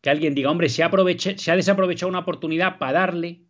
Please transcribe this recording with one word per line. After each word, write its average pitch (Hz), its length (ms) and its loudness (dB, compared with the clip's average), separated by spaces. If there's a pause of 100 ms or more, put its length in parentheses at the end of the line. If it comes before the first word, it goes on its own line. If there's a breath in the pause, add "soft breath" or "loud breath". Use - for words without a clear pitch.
que 139 80 0
alguien 151 240 2
diga: 139 160 0
"Hombre, 170 180 2
se 151 140 0
aproveche-, 185 560 2
se - 120 -4
ha 170 60 4
desaprovechado 185 540 0
una 180 100 -4
oportunidad 170 580 -4
para 135 140 -4
darle 175 580 -2